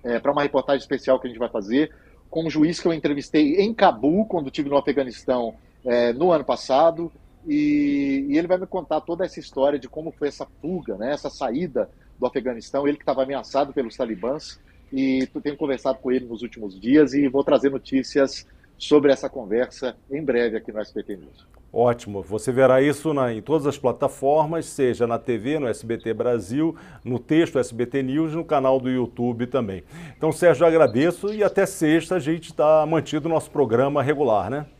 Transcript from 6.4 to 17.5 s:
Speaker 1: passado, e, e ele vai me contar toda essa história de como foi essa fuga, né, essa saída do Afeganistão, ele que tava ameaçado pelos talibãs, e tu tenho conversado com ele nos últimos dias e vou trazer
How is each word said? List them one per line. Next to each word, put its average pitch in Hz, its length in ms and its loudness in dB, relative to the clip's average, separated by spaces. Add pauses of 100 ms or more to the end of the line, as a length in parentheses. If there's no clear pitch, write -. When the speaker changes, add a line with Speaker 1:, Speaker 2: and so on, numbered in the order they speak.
Speaker 1:
passado, 160 680 2 (360)
e, 143 800 0
e 143 80 2
ele 170 100 0
vai 185 120 2
me 185 80 -8
contar 156 340 -4
toda 170 240 -4
essa - 140 -12
história 139 400 0
de 120 100 -14
como 156 220 -10
foi 147 160 -6
essa 135 180 -8 (160)
fuga, 147 340 -6
né, 113 160 -6
essa 143 200 -6
saída 127 580 -4 (300)
do 123 80 -2
Afeganistão, 127 600 -4
ele 147 100 0
que - 80 -16
tava 135 180 -2
ameaçado 135 500 -4
pelos 120 240 -4
talibãs, 120 640 -6 (300)
e 131 400 0
tu 147 80 -8
tenho 147 160 -6
conversado 135 400 -2
com 127 140 -4
ele 127 140 0
nos 117 180 -10
últimos 104 360 -12
dias 131 340 6
e 143 140 2
vou 139 160 0
trazer 139 280 4